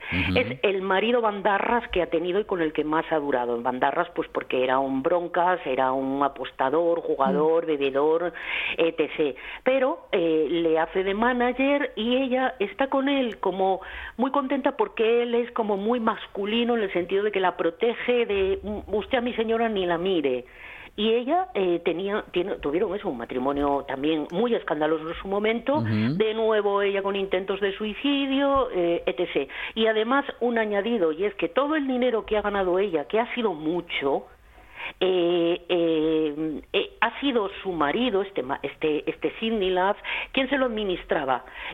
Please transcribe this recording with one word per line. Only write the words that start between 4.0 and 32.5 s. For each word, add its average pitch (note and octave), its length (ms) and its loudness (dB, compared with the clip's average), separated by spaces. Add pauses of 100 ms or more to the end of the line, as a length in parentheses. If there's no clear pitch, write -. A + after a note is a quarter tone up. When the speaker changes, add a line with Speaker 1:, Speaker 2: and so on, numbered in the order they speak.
Speaker 2:
pues, D#3 140 -4
porque C3 340 -2
era C3 160 2
un C3+ 240 0
broncas, F3 640 2
era C3 260 2
un C3+ 320 -2
apostador, D3 760 0
jugador, D#3 600 2
Speaker 1:
Mm. D#3+ 40 -6
Speaker 2:
bebedor, D3+ 680 2 (440)
etcétera. D#3+ 640 0 (240)
Pero, C4+ 360 2 (120)
eh, D#3+ 380 4
le D#3+ 300 2
hace F3 240 0
de G3 100 0
manager B3+ 840 2
y A#3+ 220 0
ella C4 420 0
está G3+ 280 -2
con C4+ 220 0
él C4+ 300 0
como F#3+ 420 0 (360)
muy C4 140 0
contenta C4+ 460 0
porque A3+ 460 2
él A#3+ 120 -2
es A#3+ 160 0
como G#3 260 0
muy A3+ 220 0
masculino A3+ 760 0
en A3 80 0
el F#3+ 100 -2
sentido F#3+ 300 0
de G#3+ 80 0
que G3 80 0
la F3+ 180 2
protege A#3 680 0
de, G3 380 0
"Mm, G3+ 320 -6
usted G#3+ 240 0
a - 20 0
mi A#3+ 120 -2
señora A3+ 360 0
ni F#3+ 160 0
la E3+ 120 0
mire". D3+ 480 0 (520)
Y A3 160 2
ella, D4+ 400 0
eh, F3+ 320 2
tenía, G3 480 -2
tiene, F3+ 220 -2
tuvieron E3+ 380 -2
eso, G#3 140 -6
un C#3 100 -4
matrimonio C#3 680 -2
también D3 440 -2
muy A3+ 220 0
escandaloso D#3 540 0
en E3+ 140 -8
su G3 80 -10
momento. A3+ 480 0
Speaker 1:
Ujú. E3 400 0
Speaker 2:
De A3 160 0
nuevo G#3 480 2
ella G3 200 0
con G3 140 -2
intentos G3 460 -2
de G3 160 0
suicidio, C#4 960 0
eh, E3+ 320 2
etcétera. E3+ 420 -2 (260)
Y A3 140 2
además A3+ 380 2 (160)
un A#3 160 2
añadido, G#3 560 2
y E3 100 -4
es G3+ 120 0
que E3 120 0
todo C#4+ 300 0
el C#4 100 -2
dinero B3 380 0
que G#3+ 120 0
ha G3+ 40 2
ganado G3 360 2